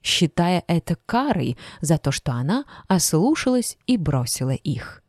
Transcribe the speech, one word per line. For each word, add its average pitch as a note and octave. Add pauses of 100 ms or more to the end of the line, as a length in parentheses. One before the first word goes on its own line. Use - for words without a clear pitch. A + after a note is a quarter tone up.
считая F3
это E3+ (100)
карой A3+ (240)
за D#3+
то, C#3
что -
она D3+ (220)
ослушалась A#3
и B3+
бросила C3
их. -